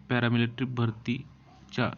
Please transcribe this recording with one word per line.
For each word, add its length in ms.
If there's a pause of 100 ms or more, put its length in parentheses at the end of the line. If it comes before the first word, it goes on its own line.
पॅरामिलिटरी 560
भरतीच्या 1300